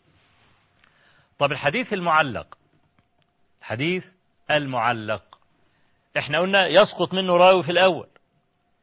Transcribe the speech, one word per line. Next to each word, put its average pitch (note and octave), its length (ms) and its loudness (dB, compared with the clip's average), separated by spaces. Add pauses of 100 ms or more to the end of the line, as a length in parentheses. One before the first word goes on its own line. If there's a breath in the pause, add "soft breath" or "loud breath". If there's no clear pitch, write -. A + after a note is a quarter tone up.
(1400 soft breath)
طب C#3+ 140 2
الحديث D#3 420 -2
المعلق، D#3 640 -2 (1000)
الحديث D#3+ 460 -6 (460)
المعلق A#2+ 880 -4 (760)
إحنا C#3+ 220 -2
قلنا F#3+ 280 0
يسقط F3 460 2
منه F#3 240 0
راوي F#3 260 6
في D3 80 -6
الأول، F3 360 0 (760)